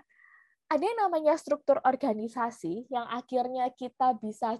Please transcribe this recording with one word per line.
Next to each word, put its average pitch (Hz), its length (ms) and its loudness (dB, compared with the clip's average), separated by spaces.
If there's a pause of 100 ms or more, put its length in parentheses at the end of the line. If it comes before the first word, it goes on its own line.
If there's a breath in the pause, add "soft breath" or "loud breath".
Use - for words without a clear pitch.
(680 soft breath)
Ada 302 160 0
yang 440 240 0
namanya 311 320 2
struktur 285 400 0
organisasi 233 1120 -2
yang 240 160 -4
akhirnya 254 640 -2
kita 254 480 0
bisa 220 400 -4